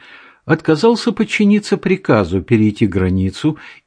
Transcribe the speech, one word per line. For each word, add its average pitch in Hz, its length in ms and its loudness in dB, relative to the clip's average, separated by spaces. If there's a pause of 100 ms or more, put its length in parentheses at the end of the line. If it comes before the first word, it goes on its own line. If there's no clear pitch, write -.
(440)
отказался 208 680 0
подчиниться 208 680 0
приказу 107 640 0
перейти 107 460 0
границу 95 720 -2 (280)